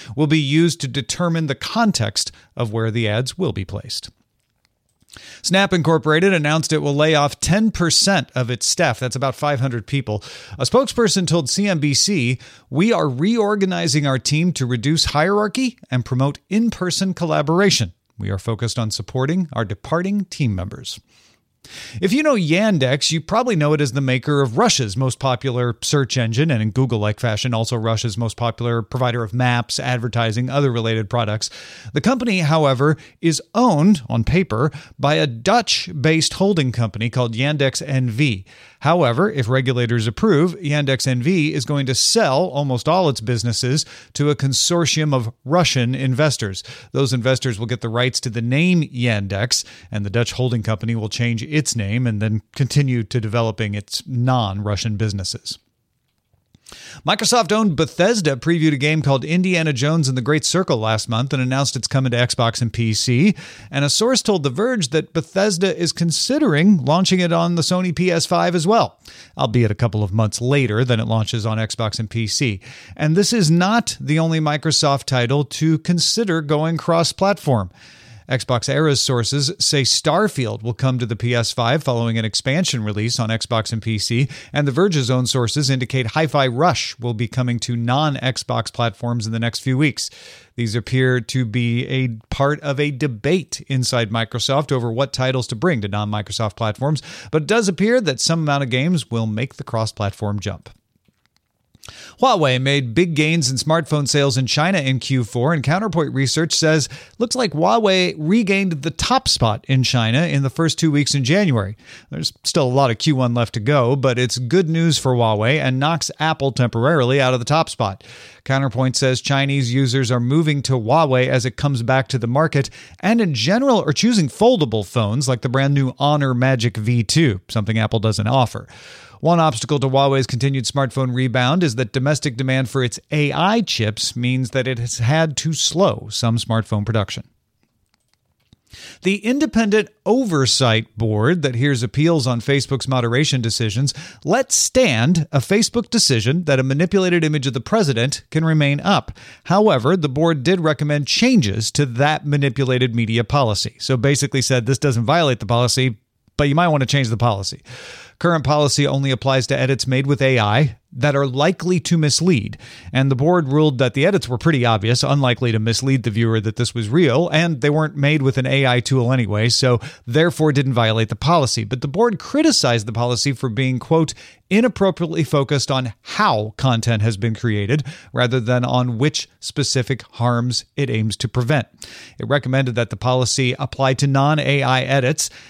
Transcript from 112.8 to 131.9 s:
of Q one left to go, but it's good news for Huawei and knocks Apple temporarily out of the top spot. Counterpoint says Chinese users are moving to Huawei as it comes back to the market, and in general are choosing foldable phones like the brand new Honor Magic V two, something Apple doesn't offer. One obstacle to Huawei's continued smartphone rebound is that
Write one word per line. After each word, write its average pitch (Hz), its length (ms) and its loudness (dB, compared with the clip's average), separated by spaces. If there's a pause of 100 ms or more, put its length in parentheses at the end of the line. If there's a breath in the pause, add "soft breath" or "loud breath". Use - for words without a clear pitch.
of 113 60 -2
Q 151 200 0
one 123 180 0
left 120 200 -2
to 113 60 -4
go, 127 360 2
but 127 220 0
it's 127 200 -2
good 156 320 0
news 165 260 2
for 127 180 0
Huawei 113 440 2
and 131 200 0
knocks 151 400 -2
Apple 151 340 0
temporarily 127 680 2
out 127 140 2
of 120 60 -2
the 120 40 -8
top 156 240 0
spot. 98 340 -6 (420 loud breath)
Counterpoint 131 520 0
says 131 240 2
Chinese 139 540 0
users 131 360 2
are 123 100 2
moving 143 420 2
to 131 100 -2
Huawei 131 540 2
as 131 180 0
it 127 140 -6
comes 139 240 0
back 131 260 0
to 131 100 -2
the 113 80 -2
market, 139 440 0 (300 loud breath)
and 233 200 2
in 165 140 0
general 202 520 2
are 151 60 2
choosing 202 360 2
foldable 147 580 2
phones 120 420 0
like 123 140 0
the 127 80 -2
brand 135 240 2
new 135 240 2
Honor 143 340 2
Magic 120 460 0
V 117 240 2
two, 120 480 2
something 110 280 -2
Apple 110 220 0
doesn't 104 260 0
offer. 123 400 0 (540 loud breath)
One 165 200 4
obstacle 147 380 0
to 131 100 0
Huawei's 135 380 2
continued 131 400 -2
smartphone 131 480 -2
rebound 131 480 2
is 117 140 0
that 127 180 -4